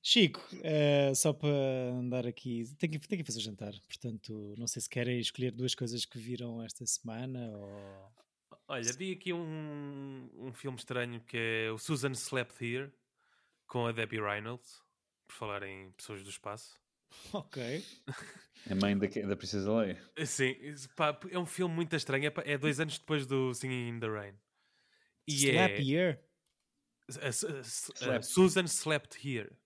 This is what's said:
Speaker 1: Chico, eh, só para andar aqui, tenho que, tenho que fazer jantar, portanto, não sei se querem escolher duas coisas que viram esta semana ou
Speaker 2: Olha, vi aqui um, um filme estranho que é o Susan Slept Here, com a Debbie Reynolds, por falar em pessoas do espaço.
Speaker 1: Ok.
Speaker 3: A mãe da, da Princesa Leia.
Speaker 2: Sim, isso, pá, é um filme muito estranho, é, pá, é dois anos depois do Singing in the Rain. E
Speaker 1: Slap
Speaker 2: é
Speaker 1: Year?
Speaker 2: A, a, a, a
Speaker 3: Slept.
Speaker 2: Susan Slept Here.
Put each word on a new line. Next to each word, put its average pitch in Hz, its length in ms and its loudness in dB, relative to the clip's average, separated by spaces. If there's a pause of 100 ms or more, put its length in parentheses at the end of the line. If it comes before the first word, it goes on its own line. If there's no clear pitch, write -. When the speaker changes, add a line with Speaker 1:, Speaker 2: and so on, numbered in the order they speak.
Speaker 1:
Chico, - 380 8 (220)
eh, 143 520 6
só 151 200 6
para 147 160 2 (420)
andar 123 340 0
aqui, 117 380 -4 (140)
tenho 160 140 2
que, 151 160 -6
tenho 190 140 0
que - 40 -4
fazer 113 140 -4
jantar, 104 320 -6 (140)
portanto, 107 720 -8
não 117 100 -6
sei 117 140 -4
se - 80 -6
querem 123 320 0
escolher 127 320 -2
duas 123 220 0
coisas 117 320 -4
que - 120 -14
viram 117 440 -8
esta 117 240 -10
semana 120 720 -4
ou 98 520 -14 (580)
Speaker 2:
Olha, 120 240 -2
vi 185 200 -4
aqui 180 200 -4
um, 147 1040 -6
um 120 180 -10
filme 127 260 -8
estranho 120 460 -4
que - 120 -8
é 113 360 0
o 110 60 -6
Susan 135 340 0
Slept 123 520 -4
Here, 127 280 -4 (760)
com 120 200 0
a 117 60 2
Debbie 110 280 -2
Reynolds, 107 600 -4 (440)
por - 80 -16
falar 101 300 -6
em 95 280 -12
pessoas 98 300 -12
do 98 80 -14
espaço. - 500 -12 (520)
Speaker 1:
Ok. 175 240 -6 (1120)
Speaker 3:
A 98 40 0
mãe 101 240 4
da, 101 100 2
da 101 280 0
Princesa 101 360 -2
Leia. 101 280 2 (260)
Speaker 2:
Sim, 131 240 2 (100)
isso, 135 340 -12
pá, 151 240 2 (120)
é 180 80 0
um 175 80 0
filme 170 280 0
muito 165 200 0
estranho, 139 320 2
é, 147 40 4
pá, 160 140 -6
é 143 140 2
dois 143 220 2
anos 156 180 -2
depois 147 280 0
do 131 280 2
Singing 127 340 -2
in 117 120 -6
the 113 80 -2
Rain. 101 260 -6 (920)
E 151 80 -2
Speaker 1:
Slap 123 440 6
Speaker 2:
é - 20 0
Speaker 1:
Year? 147 400 2 (880)
Speaker 2:
A, 143 180 -6
a, - 20 0 (800)
a, 123 100 2
a 113 40 -2
Speaker 3:
Slept. - 0 -
Speaker 2:
Susan 185 440 6
Slept - 500 0
Here. 123 500 -4